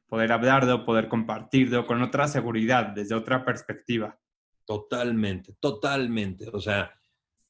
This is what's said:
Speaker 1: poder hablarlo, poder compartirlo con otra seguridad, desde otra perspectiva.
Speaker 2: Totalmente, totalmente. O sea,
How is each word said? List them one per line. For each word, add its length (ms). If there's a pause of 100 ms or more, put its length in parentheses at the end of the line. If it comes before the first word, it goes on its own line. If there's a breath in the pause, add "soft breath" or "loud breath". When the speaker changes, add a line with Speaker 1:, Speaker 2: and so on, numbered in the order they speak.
Speaker 1:
poder 240
hablarlo, 540
poder 220
compartirlo 760
con 160
otra 260
seguridad, 600
desde 260
otra 320
perspectiva. 720 (480)
Speaker 2:
Totalmente, 920
totalmente. 920
O 80
sea, 340 (560)